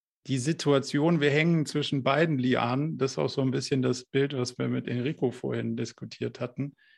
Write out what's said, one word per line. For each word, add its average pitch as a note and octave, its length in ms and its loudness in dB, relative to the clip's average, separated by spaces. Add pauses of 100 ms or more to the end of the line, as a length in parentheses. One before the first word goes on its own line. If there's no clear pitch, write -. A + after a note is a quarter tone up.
(260)
die C3 120 0
Situation, D3 840 2
wir C#3+ 100 4
hängen D#3+ 360 4
zwischen C#3+ 380 -2
beiden C#3+ 340 2
Lianen, B2+ 600 0
das C3 140 0
ist - 60 -6
auch C#3+ 120 0
so C#3 120 -2
ein C3 100 2
bisschen C3 300 0
das B2+ 220 0
Bild, C#3 320 0
was B2 220 -4
wir A#2+ 100 -2
mit B2 200 -2
Enrico B2 440 -2
vorhin A#2 440 -4
diskutiert A#2 640 -8
hatten, C3+ 360 -6 (220)